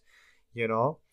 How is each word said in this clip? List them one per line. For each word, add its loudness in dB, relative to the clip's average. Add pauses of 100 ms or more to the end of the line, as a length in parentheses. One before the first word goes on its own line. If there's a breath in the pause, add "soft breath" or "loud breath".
(540 soft breath)
you -2
know, 0 (140)